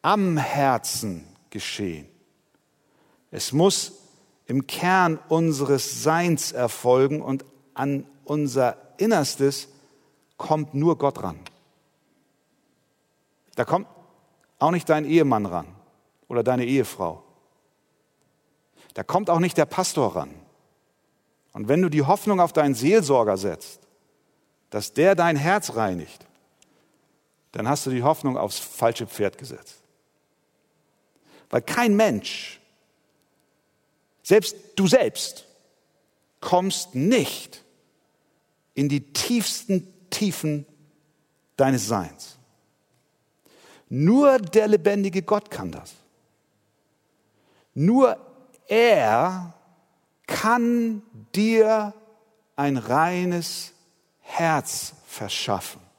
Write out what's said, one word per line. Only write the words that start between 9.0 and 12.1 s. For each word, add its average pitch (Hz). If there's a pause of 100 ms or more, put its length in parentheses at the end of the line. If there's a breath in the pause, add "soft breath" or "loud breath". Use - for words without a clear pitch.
kommt 156
nur 156
Gott 139
ran. 85 (2250)